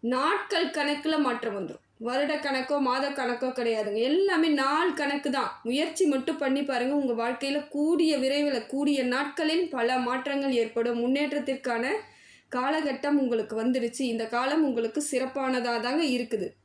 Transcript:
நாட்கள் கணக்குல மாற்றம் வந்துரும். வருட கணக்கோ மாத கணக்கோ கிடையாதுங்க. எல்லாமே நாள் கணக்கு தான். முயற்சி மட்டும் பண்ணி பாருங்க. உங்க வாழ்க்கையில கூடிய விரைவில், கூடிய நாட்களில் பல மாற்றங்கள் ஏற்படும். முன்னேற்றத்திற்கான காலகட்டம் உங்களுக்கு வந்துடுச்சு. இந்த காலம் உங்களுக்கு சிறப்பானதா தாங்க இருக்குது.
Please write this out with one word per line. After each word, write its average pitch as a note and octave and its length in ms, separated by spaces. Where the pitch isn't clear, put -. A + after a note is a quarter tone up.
நாட்கள் D#4 680
கணக்குல D4 480
மாற்றம் A#3 360
வந்துரும். F#3+ 320
வருட C4+ 360
கணக்கோ C#4+ 460
மாத C4+ 280
கணக்கோ B3+ 400
கிடையாதுங்க. A3 500
எல்லாமே E4 500
நாள் D4 460
கணக்கு C#4+ 360
தான். - 320
முயற்சி D#4 440
மட்டும் C#4+ 300
பண்ணி C#4 260
பாருங்க. C4 320
உங்க C4+ 200
வாழ்க்கையில C4+ 540
கூடிய D#4 500
விரைவில், C4+ 480
கூடிய C#4 360
நாட்களில் D4 680
பல B3+ 280
மாற்றங்கள் C4 540
ஏற்படும். A#3 460
முன்னேற்றத்திற்கான C4 840
காலகட்டம் C#4+ 720
உங்களுக்கு A3 360
வந்துடுச்சு. A#3 440
இந்த A3+ 260
காலம் C4+ 380
உங்களுக்கு A#3 460
சிறப்பானதா B3+ 720
தாங்க C4+ 240
இருக்குது. A#3 440